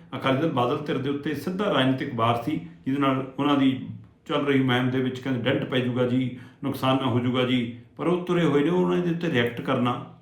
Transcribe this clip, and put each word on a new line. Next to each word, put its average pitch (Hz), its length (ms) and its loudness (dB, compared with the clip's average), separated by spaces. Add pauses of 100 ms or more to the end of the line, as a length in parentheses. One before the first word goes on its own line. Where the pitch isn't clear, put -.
(160)
ਅਕਾਲੀ 135 240 2
ਦਲ 165 120 0
ਬਾਦਲ 127 260 0
ਧਿਰ 147 200 -4
ਦੇ 127 120 -2
ਉੱਤੇ 143 240 -4
ਸਿੱਧਾ 185 400 -2
ਰਾਜਨੀਤਿਕ 131 400 0
ਵਾਰ 117 280 2
ਸੀ, 160 260 -4 (180)
ਜਿਹਦੇ 135 140 0
ਨਾਲ 131 380 0
ਉਹਨਾਂ 139 200 2
ਦੀ 131 300 2 (360)
ਚੱਲ 139 220 -2
ਰਹੀ 135 160 4
ਮੁਹਿੰਮ 127 280 2
ਦੇ 131 100 0
ਵਿੱਚ 127 200 -2
ਕਹਿੰਦੇ 123 220 -4
ਡੈਂਟ 127 220 0
ਪੈ 131 140 -2
ਜਾਊਗਾ 123 280 0
ਜੀ, 123 340 0 (240)
ਨੁਕਸਾਨ 135 320 0
ਨਾ 135 100 0
ਹੋ 120 140 2
ਜਾਊਗਾ 123 240 2
ਜੀ, 120 360 -2 (160)
ਪਰ 143 100 -4
ਉਹ 175 200 0
ਤੁਰੇ 170 180 2
ਹੋਏ 143 200 4
ਨੇ। 160 60 2
ਉਹਨਾਂ 180 280 2
ਦੇ 170 120 0
ਉੱਤੇ 165 200 -2
ਰਿਐਕਟ 120 300 0
ਕਰਨਾ 123 600 -2